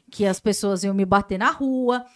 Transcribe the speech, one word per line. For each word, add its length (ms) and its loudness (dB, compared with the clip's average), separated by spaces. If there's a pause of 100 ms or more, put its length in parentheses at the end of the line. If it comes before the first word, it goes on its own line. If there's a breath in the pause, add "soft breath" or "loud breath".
que 160 -2
as 140 0
pessoas 440 -2
iam 120 0
me 100 2
bater 320 0
na 140 0
rua. 520 -2 (120 loud breath)